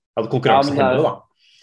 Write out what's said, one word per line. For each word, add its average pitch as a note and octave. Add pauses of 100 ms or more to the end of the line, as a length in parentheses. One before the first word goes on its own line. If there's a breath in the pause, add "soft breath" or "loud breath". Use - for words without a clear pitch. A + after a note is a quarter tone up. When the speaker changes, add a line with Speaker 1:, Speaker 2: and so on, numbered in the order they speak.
(160)
Speaker 1:
ja, A2+
konkurransehemmende, C#3
Speaker 2:
Ja, C3
men -
det C#3
er D#3
Speaker 1:
da. - (420 soft breath)